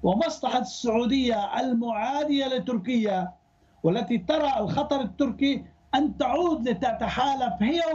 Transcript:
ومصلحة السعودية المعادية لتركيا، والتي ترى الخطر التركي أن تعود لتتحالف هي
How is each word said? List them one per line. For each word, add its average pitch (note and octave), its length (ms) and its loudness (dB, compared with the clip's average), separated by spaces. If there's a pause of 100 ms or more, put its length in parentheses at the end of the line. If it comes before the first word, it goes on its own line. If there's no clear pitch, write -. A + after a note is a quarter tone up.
ومصلحة A#3+ 560 0
السعودية A#3 1000 0
المعادية C4 840 0
لتركيا، G#3+ 840 -2 (500)
والتي G#3+ 360 2
ترى D4+ 420 0
الخطر C4+ 400 0
التركي C4+ 640 -2 (300)
أن C#4+ 240 2
تعود C#4+ 500 2
لتتحالف B3 920 0
هي C#4+ 200 2 (140)